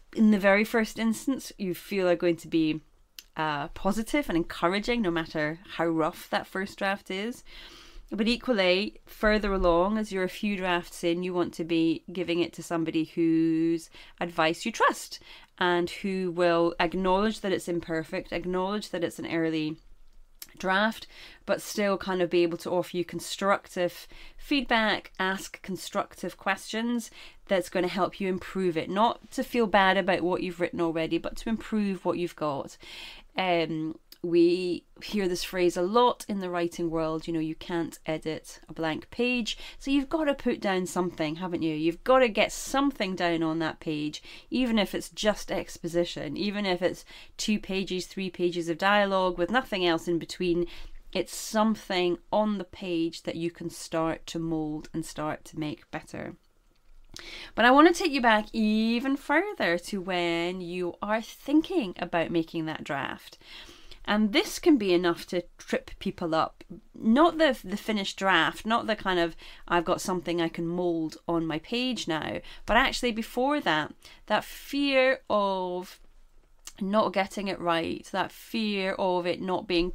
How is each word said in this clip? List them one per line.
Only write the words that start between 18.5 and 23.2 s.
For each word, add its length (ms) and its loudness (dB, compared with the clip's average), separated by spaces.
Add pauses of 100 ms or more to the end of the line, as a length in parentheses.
that 140 -6
it's 160 -4
an 80 -8
early 500 -2 (800)
draft, 480 0 (400)
but 160 0
still 360 0
kind 220 -2
of 120 0
be 100 4
able 160 2
to 140 -6
offer 260 -2
you 80 0
constructive 1040 -2 (300)